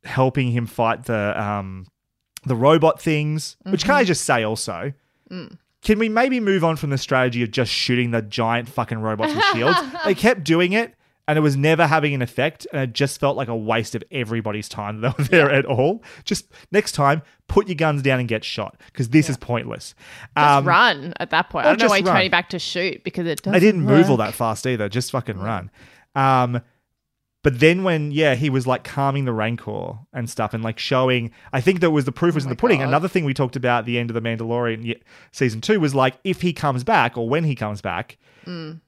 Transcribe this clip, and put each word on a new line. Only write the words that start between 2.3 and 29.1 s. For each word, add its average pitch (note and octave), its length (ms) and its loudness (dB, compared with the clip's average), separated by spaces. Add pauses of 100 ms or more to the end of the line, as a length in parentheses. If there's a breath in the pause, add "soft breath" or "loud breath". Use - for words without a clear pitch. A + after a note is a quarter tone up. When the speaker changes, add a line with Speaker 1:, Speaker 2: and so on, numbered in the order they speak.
Speaker 1:
the B2+ 120 -2
robot D#3 440 4
things, D3+ 560 -4 (100)
which F#3+ 180 -2
can B3 100 2
I C#4+ 60 4
Speaker 2:
Mm-hmm. A3 80 4
Speaker 1:
just D#3+ 160 -2
say B2 180 0
also, G#2+ 500 -6 (380)
Speaker 2:
Mm. F3 260 -16 (260)
Speaker 1:
can G#3+ 180 2
we A3+ 80 0
maybe B3 320 0
move F#3+ 240 2
on D#3+ 100 2
from D3 160 -6
the C3+ 80 0
strategy B2+ 460 0
of G#2+ 80 -6
just B2 180 0
shooting B2 400 -2
the A#2 100 0
giant A2+ 480 -4
fucking A#2 300 -6
robots A2 340 -2
with F#4+ 120 0 (100)
shields? B2 240 2 (140)
Speaker 2:
<laughs> E4 120 -10
Speaker 1:
They G3 120 2
kept G#3+ 260 2
doing E3+ 300 2
it, A3+ 220 -2 (340)
and D3+ 100 2
it - 20 4
was C#3+ 160 2
never D#3 300 4
having D3 280 2
an C3 60 -4
effect, C3 520 -4
and C#3 100 -2
it A#2+ 120 -4
just - 260 -2
felt C#3 160 0
like B2+ 100 -4
a A#2 80 -6
waste A2+ 400 -2
of A2+ 160 -6
everybody's A2 580 -6
time G#2+ 320 -8
<laughs> - 20 -4
that B2+ 140 0
were D3 80 -2
there C#3+ 280 4
Speaker 2:
Yeah. C3+ 60 4
Speaker 1:
at C#3 80 0
all. C#3+ 360 0 (220 loud breath)
Just - 280 -6 (200 soft breath)
next G#3 200 0
time, C#3+ 300 2 (240 soft breath)
put G3 220 2
your F3 80 -4
guns D3+ 260 0
down C3 160 2
and B2 100 -4
get A2 140 -4
shot, - 340 -8 (160 soft breath)
'cause A#2 180 -4
this D3 160 6
Speaker 2:
Yeah. - 40 -4
Speaker 1:
is B2+ 60 -2
pointless. A#2 580 -6 (420 loud breath)
Speaker 2:
Just D3 120 6 (100)
Speaker 1:
Um, C#3 80 2
Speaker 2:
run F3 540 2
at - 100 -6
that E3 180 0
point. C#3 180 -4
Speaker 1:
or - 20 6
Speaker 2:
I D3+ 80 6
don't A3 60 -6
know A3+ 80 4
why G3 80 4
Speaker 1:
just F#3 80 0
Speaker 2:
you're F3+ 60 2
Speaker 1:
run. F3+ 40 4
Speaker 2:
turning F#3 160 2
back F3 160 0
to F3+ 100 -8
shoot, - 460 -6
because E3+ 240 -4
it D3 160 -4
Speaker 1:
They F#3 160 4
didn't F#3+ 260 4
Speaker 2:
doesn't C3+ 120 4
Speaker 1:
move E3 120 6
all B2 80 4
Speaker 2:
work. G#2+ 80 0
Speaker 1:
that A2+ 80 -8
fast A2+ 320 -4
either. A2 220 -2
Just B2 240 -4
fucking A2+ 260 -6
Speaker 2:
Yeah. F#2+ 60 -8
Speaker 1:
run. G#2+ 260 -6 (460 soft breath)
Um, B2+ 440 2 (840)
but C3 160 2
then E3+ 240 6
when, D#3 300 -2
yeah, C#3+ 240 2
he D3 140 0
was, C3 180 0
like, B2+ 160 -2
calming C#3 400 -2